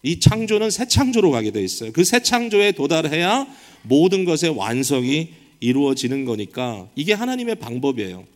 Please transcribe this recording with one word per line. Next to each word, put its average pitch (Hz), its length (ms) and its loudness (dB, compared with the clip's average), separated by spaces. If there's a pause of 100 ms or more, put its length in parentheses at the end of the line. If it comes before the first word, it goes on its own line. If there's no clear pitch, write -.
이 165 180 -2
창조는 220 500 2
새 233 160 -4
창조로 233 440 4
가게 113 200 0
돼 101 140 -2
있어요. 110 280 -8
그 170 120 4
새 240 160 2
창조에 208 520 2
도달해야 165 760 0 (360)
모든 180 440 4
것의 160 280 0
완성이 131 760 -2 (300)
이루어지는 135 640 0
거니까, 107 680 -6
이게 170 200 0
하나님의 240 400 -4
방법이에요. 117 720 -6 (120)